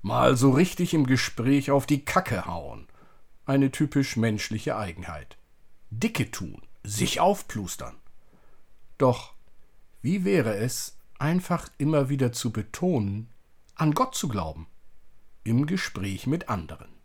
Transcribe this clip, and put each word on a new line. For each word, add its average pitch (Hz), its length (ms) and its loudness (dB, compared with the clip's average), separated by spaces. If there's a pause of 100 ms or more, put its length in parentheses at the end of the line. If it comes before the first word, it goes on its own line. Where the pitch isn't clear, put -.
Mal 123 360 4
so 131 140 8
richtig 175 420 4
im 151 120 4
Gespräch 131 640 2
auf 139 160 4
die 143 200 0
Kacke - 400 0
hauen. - 420 -8 (580)
Eine 139 240 4
typisch 143 460 0
menschliche 110 640 -2
Eigenheit. 87 600 -10 (520)
Dicke 131 420 -2
tun, - 300 -10 (240)
sich 107 340 -2
aufplustern. 120 800 0 (1000)
Doch 123 360 2 (680)
wie 185 220 0
wäre 147 320 4
es, - 420 -4 (220)
einfach 170 580 0
immer 143 300 4
wieder 135 240 2
zu 117 220 -4
betonen, 110 760 -2 (460)
an 156 180 4
Gott - 220 2
zu - 140 -2
glauben, 82 380 -6 (760)
im 120 220 2
Gespräch 101 640 -4
mit 160 200 -2
anderen? - 460 -8 (100)